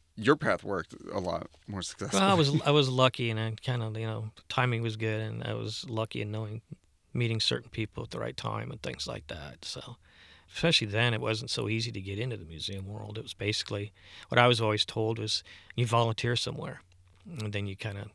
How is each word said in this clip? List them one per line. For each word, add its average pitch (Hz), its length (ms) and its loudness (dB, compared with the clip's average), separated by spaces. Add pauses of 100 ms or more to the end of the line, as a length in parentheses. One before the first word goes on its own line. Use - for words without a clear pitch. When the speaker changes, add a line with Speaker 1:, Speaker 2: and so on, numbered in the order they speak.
(180)
Speaker 1:
your 113 180 6
path 107 280 0
worked 98 300 -4 (180)
a 98 80 -2
lot 87 280 -2 (200)
more 98 140 -6
successfully. 190 400 0
Speaker 2:
Well, 190 80 6
I 196 40 8
was, 151 320 6
I 147 60 6
was 143 180 6
lucky, 127 420 4
and 110 80 0
I 110 200 -2
kinda, 113 400 -2
you 113 60 -4
know, 110 260 -4 (180)
timing 123 340 2
was 110 140 -2
good, 110 240 0
and 110 220 -6
I 110 100 -4
was 110 360 -6
lucky 113 320 -2
in 104 100 -4
knowing, 110 300 -6 (520)
meeting 117 260 2
certain 120 300 0
people 113 340 -6
at 113 80 -12
the 117 80 -6
right 120 180 -6
time 110 340 -4
and 117 100 -12
things - 260 -8
like 107 200 -10
that. 73 380 -12
So, - 300 -12 (580)
especially 165 340 2
then, 113 260 2
it 110 80 0
wasn't 113 280 -2
so 113 200 -2
easy 113 240 0
to 101 80 -6
get 98 180 -6
into 120 180 -4
the 95 80 -12
museum 90 420 -8
world. 104 300 -10
It 110 60 -8
was - 100 -12
basically, 104 600 -2 (340)
what - 100 2
I 120 100 10
was 120 140 6
always 107 240 2
told 110 320 0
was, 107 260 -2 (320)
"You 120 100 2
volunteer 117 500 4
somewhere, - 460 -4 (440)
and 113 280 -8
then 101 140 -2
you 98 100 -6
kinda 101 380 -8